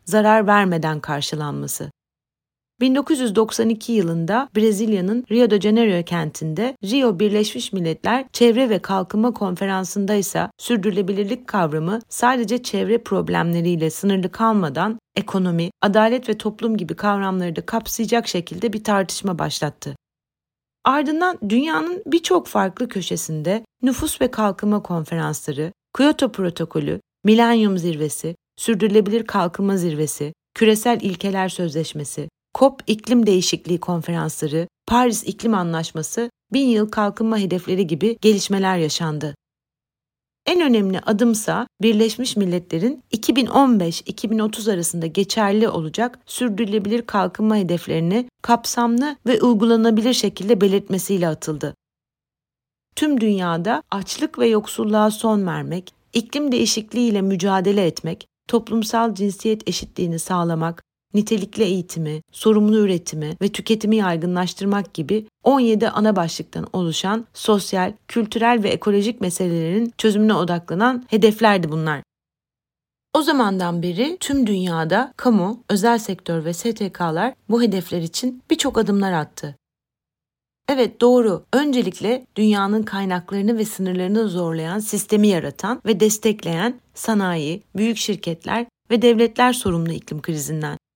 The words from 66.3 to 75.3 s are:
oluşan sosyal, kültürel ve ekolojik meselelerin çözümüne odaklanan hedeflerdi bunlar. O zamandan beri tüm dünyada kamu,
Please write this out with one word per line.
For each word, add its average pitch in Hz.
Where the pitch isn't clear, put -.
oluşan 190
sosyal, 196
kültürel 233
ve 196
ekolojik 208
meselelerin 180
çözümüne 214
odaklanan 175
hedeflerdi 208
bunlar. 156
O 302
zamandan 196
beri 214
tüm 277
dünyada 180
kamu, 214